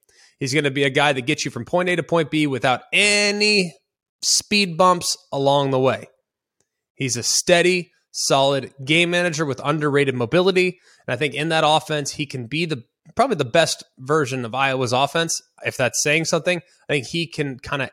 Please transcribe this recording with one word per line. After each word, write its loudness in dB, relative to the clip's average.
He's -4
gonna 2
be 0
a 2
guy 2
that -6
gets -2
you -6
from -8
point -2
A 0
to -4
point 0
B 2
without 0
any 2
speed 0
bumps 2
along 2
the 2
way. 0
He's -4
a -6
steady, 2
solid 0
game 2
manager 0
with -4
underrated 0
mobility. 0
And -4
I -6
think -4
in -4
that 2
offense, 0
he -6
can -10
be -4
the, -6
probably 2
the 0
best 2
version -2
of -8
Iowa's 0
offense. 0
If -4
that's 0
saying 0
something, 0
I -2
think -2
he -4
can -6
kinda -6